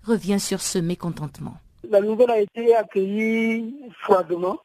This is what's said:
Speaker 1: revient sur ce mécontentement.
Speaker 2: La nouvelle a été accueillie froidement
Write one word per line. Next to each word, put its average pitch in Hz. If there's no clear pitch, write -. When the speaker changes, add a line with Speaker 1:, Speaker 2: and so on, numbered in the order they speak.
Speaker 1:
revient 202
sur 190
ce -
mécontentement. 165
Speaker 2:
La 208
nouvelle 214
a 226
été 233
accueillie 220
froidement 180